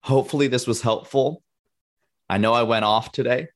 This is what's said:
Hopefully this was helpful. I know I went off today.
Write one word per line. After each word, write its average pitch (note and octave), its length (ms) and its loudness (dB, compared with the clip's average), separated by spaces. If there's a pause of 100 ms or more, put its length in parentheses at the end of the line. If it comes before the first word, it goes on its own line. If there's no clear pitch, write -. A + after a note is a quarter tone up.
Hopefully C3+ 460 0
this B2 200 -2
was A2+ 140 -2
helpful. C3 600 -2 (880)
I F#2+ 100 -2
know A2 140 2
I A#2+ 100 2
went A2+ 200 0
off G#2+ 280 0
today. B2+ 440 -2